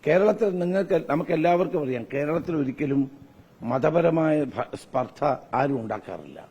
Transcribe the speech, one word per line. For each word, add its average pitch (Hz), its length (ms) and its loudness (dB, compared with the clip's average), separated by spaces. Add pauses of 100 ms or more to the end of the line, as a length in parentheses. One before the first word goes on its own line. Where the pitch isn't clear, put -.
കേരളത്തിൽ 196 520 4
നിങ്ങൾക്ക്, 175 520 0
നമുക്ക് 160 200 0
എല്ലാവർക്കും 175 520 2
അറിയാം, 123 320 -4
കേരളത്തിൽ 156 420 -2
ഒരിക്കലും 135 540 0 (520)
മതപരമായ 156 800 2
ഭ-, 123 300 -6
സ്പർദ്ധ 131 640 -4 (180)
ആരും 135 260 0
ഉണ്ടാക്കാറില്ല. 85 720 -10